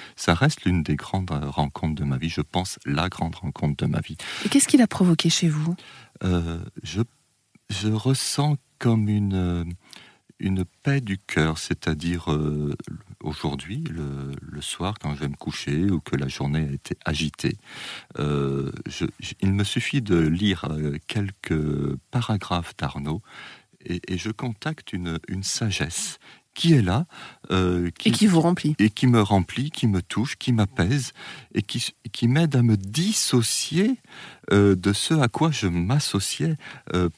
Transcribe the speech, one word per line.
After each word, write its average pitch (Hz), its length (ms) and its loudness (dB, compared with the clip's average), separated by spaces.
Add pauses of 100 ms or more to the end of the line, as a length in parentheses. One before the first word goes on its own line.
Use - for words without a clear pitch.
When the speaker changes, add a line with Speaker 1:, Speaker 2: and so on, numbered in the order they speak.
(140)
Speaker 1:
ça - 200 0
reste 143 300 2
l'une 90 200 4
des 76 120 0
grandes, 92 360 -4
euh, 71 180 -2
rencontres 76 460 -2
de 73 80 -4
ma 67 140 0
vie, 82 100 -4
je 87 120 -2
pense, - 440 -4
la 85 240 0
grande 82 260 -4
rencontre - 500 -2
de - 60 0
ma - 100 0
vie. - 160 -8 (280)
Speaker 2:
Et 214 40 -2
qu'est-ce 277 200 4
qu'il 269 120 6
a 226 60 6
provoqué 170 420 2
chez 165 200 2
vous ? 156 260 0 (480)
Speaker 1:
Euh, 85 360 0 (260)
je, 90 180 -4 (680)
je 104 180 -2
ressens 135 680 0 (220)
comme 110 300 4
une... 101 260 2
Euh, 87 300 0 (760)
une 95 280 0 (160)
paix 143 180 2
du 101 160 -4
cœur, 78 400 0
c'est-à-dire, 80 720 -2
euh, 73 440 0 (480)
aujourd'hui, 78 680 -6
le, 69 420 -6 (100)
le - 180 -14
soir, 92 400 -6
quand 73 140 -4
je 69 60 -8
vais 71 80 -2
me 71 80 -6
coucher 78 540 -2
ou 85 100 2
que - 140 -4
la 67 140 -2
journée 71 400 0
a 69 40 -4
été - 220 -8 (120)
agitée, 76 500 -2 (640)
euh, 69 520 0 (160)
je, - 200 -4 (120)
je, - 220 -12
il 98 140 2
me 101 100 2
suffit 127 380 -2
de 98 160 4
lire, 85 520 2
euh, 76 360 -4
quelques 76 880 -2 (140)
paragraphes 98 680 -2
d'Arnaud 73 460 -6 (640)
et, 87 220 -4
et 92 100 -2
je 107 120 -4
contacte 127 600 -8
une, 87 260 -4 (100)
une 95 140 -6
sagesse - 760 -4 (360)
qui 170 180 4
est 139 80 8
là, 104 240 2 (460)
euh, 87 480 2
qui - 100 0
Speaker 2:
Et - 40 4
qui 208 140 4
vous 170 140 8
remplit. 160 380 2
Speaker 1:
et 107 100 6
qui - 180 0
me 117 140 6
remplit, 104 500 2
qui - 160 -2
me 98 140 4
touche, - 360 -4
qui - 180 0
m'apaise 110 580 0 (420)
et 110 60 2
qui, - 320 -4 (200)
qui - 160 0
m'aide 147 280 4
à 123 60 6
me 110 160 6
dissocier, 156 1200 0 (520)
euh, 101 220 6
de 95 200 2
ce - 180 -2
à 143 160 4
quoi 160 220 2
je 120 160 -2
m'associais, 107 880 0 (380)
euh, 87 240 2